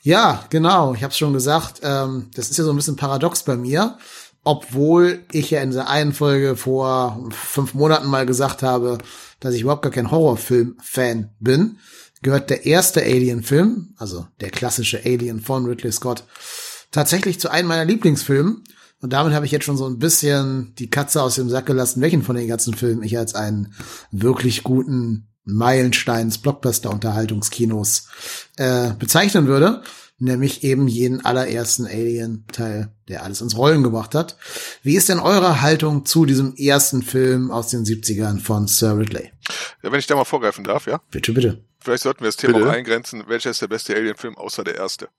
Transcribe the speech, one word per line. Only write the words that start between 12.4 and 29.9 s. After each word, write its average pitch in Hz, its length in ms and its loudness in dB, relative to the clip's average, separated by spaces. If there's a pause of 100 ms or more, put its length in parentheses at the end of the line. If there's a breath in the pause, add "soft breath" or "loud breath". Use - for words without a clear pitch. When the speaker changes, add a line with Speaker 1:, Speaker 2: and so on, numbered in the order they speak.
Speaker 1:
der - 160 -2
erste 160 360 4
Alien-Film, 127 960 2
also 90 280 -10 (140)
der 101 100 -8
klassische 117 560 -2
Alien 120 340 0
von 131 280 -2
Ridley 120 240 -4
Scott, 123 320 -4 (680 loud breath)
tatsächlich 175 480 0
zu - 120 -2
einem 180 160 2
meiner 165 180 2
Lieblingsfilmen. 160 800 2 (380 soft breath)
Und 127 120 -6
damit 151 200 2
habe 147 140 0
ich - 40 -2
jetzt 147 140 -2
schon 143 120 -2
so 135 100 -2
ein 127 100 -6
bisschen 135 800 0
die 117 120 -10
Katze 143 340 0
aus 123 120 0
dem 127 140 -2
Sack 127 180 -2
gelassen, 127 340 0
welchen 160 220 4
von 123 120 -2
den 120 120 -4
ganzen 113 280 -2
Filmen 117 280 -2
ich 107 140 -4
als 113 160 -4
einen 104 400 -4 (380 loud breath)
wirklich 123 520 0
guten 127 640 -2 (160)
Meilenstein 117 840 2
des 110 80 -4
Blockbuster-Unterhaltungskinos, 110 1700 -2 (500 loud breath)
äh, 123 340 0
bezeichnen 165 560 2
würde, 143 340 4 (380 loud breath)